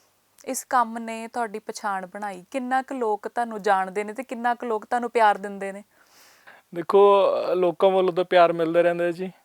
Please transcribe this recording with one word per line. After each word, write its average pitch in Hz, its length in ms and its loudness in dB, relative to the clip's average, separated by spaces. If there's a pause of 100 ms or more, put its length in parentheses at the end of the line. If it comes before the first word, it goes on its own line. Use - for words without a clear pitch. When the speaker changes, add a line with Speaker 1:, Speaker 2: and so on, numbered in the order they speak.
(440)
Speaker 1:
ਇਸ 262 200 -10
ਕੰਮ 233 340 -2
ਨੇ 226 300 -10
ਤੁਹਾਡੀ 226 300 -6
ਪਛਾਣ 196 480 -8
ਬਣਾਈ, 190 440 -12
ਕਿੰਨਾ 262 320 -4
ਕੁ 262 120 -10
ਲੋਕ 220 340 -4
ਤੁਹਾਨੂੰ 226 340 -6
ਜਾਣਦੇ 190 420 0
ਨੇ 208 80 -12
ਤੇ 240 100 -10
ਕਿੰਨਾ 240 320 -4
ਕੁ 247 120 -10
ਲੋਕ 214 180 -4
ਤੁਹਾਨੂੰ 240 260 -4
ਪਿਆਰ 208 280 4
ਦਿੰਦੇ 196 340 -10
ਨੇ? 202 100 -14 (920)
Speaker 2:
ਦੇਖੋ, 196 520 6
ਅਹ, - 280 0
ਲੋਕਾਂ 180 360 2
ਵੱਲੋਂ 185 220 2
ਤਾਂ 175 120 0
ਪਿਆਰ 175 280 6
ਮਿਲਦਾ 170 280 0
ਰਹਿੰਦਾ 170 240 2
ਹੈ 175 60 0
ਜੀ। 180 220 -8 (120)